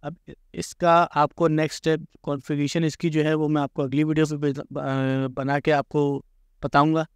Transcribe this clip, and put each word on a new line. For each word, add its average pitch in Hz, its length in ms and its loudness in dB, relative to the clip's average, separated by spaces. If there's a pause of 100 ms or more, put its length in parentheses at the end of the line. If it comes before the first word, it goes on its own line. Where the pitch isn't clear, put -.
अब 156 140 -10 (360)
इसका 170 400 0 (100)
आपको 151 440 0
नेक्स्ट 156 300 0
स्टेप 160 300 -2 (160)
कॉन्फ़िगरेशन 143 600 -4
इसकी 160 260 -2
जो 156 140 0
है, 156 120 2
वो 156 120 0
मैं 151 140 0
आपको 139 220 -4
अगली 139 200 0
वीडियो 156 220 2
पे 147 260 -2
बता-, 135 800 -4
बना 139 280 -2
के 156 120 0
आपको 143 540 0 (380)
बताऊँगा। 156 520 2